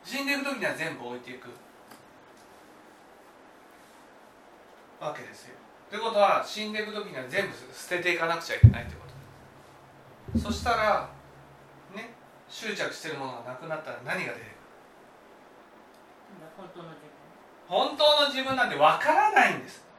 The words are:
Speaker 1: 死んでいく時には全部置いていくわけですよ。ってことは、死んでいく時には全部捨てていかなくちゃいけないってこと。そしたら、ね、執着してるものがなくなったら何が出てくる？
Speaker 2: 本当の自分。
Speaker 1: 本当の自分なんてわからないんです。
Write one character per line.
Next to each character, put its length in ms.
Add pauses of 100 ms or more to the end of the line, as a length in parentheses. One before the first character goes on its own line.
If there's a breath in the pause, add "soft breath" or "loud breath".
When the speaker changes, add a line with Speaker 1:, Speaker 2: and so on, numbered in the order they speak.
Speaker 1:
死 200
ん 20
で 80
い 40
く 80
時 140
に 60
は 80
全 240
部 100
置 100
い 20
て 120
い 40
く 140 (3500)
わ 140
け 100
で 100
す 140
よ。 80 (320)
っ 40
て 60
こ 120
と 100
は、 260
死 220
ん 60
で 100
い 20
く 80
時 140
に 100
は 120
全 180
部 60 (200)
捨 220
て 80
て 120
い 20
か 100
な 100
く 60
ち 100
ゃ 20
い 40
け 100
な 100
い 40
っ 40
て 80
こ 60 (1300)
と。 60
そ 120
し 120
た 80
ら、 380 (880)
ね、 180 (360)
執 260
着 180
し 80
て 80
る 80
も 100
の 40 (120)
が 80
な 40
く 120
な 80
っ 80
た 80
ら 120
何 220
が 80
出 60
て 0
く 0
る？ 120 (2000)
Speaker 2:
本 160
当 100
の 60
自 120
分。 60 (600)
Speaker 1:
本 300
当 260
の 60
自 140
分 120
な 120
ん 20
て 60
わ 220
か 160
ら 180
な 180
い 60
ん 40
で 100
す。 160 (140)